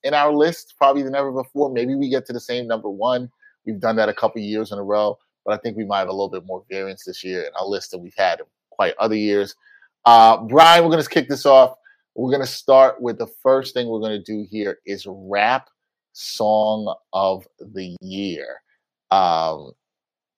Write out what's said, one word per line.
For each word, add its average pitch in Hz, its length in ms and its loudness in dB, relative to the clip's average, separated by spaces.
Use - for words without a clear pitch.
in 143 100 -2
our 147 180 2
list 151 460 -2
probably 139 240 2
than 135 140 -8
ever 139 160 -4
before. 131 400 -4
Maybe 123 240 -4
we 139 140 -4
get 131 180 -4
to 123 60 -10
the 120 60 -8
same 123 280 -8
number 110 220 -6
one. 123 420 -4
We've 110 140 -10
done 110 160 -2
that 107 140 0
a 101 40 -4
couple 113 280 -4
years 107 300 -6
in 101 60 -10
a 101 60 -8
row, 104 340 -2
but 104 120 -4
I - 20 -2
think 110 180 -10
we 107 100 -8
might 98 140 -4
have 92 100 -4
a - 20 -6
little 98 180 -6
bit 90 160 -12
more 92 240 -12
variance 95 340 -12
this - 200 -16
year 92 200 -8
in 73 160 -12
our 95 60 -6
list 101 260 -8
than 90 100 -14
we've 87 140 -20
had 85 260 -2
in - 40 -20
quite 90 300 -2
other 107 160 -2
years. 101 400 -2
Uh, 113 320 10
Brian, 160 460 6
we're 165 80 0
gonna 156 140 2
kick 135 240 -2
this 143 180 -4
off. 131 300 8
We're 127 180 -6
gonna 135 140 0
start 131 560 4
with 117 160 -6
the 113 100 -8
first 131 320 0
thing 120 140 -4
we're 110 140 -6
gonna 107 200 -6
do 107 280 -10
here 101 360 -8
is 98 220 -10
rap 101 640 -2
song 107 800 -2
of 95 340 -4
the 95 420 -14
year. 92 600 -10
Um, 80 600 0